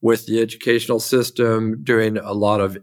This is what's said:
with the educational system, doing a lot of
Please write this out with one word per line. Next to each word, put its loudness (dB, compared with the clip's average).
with 2
the 0
educational 0
system, 0
doing 2
a -6
lot 2
of -2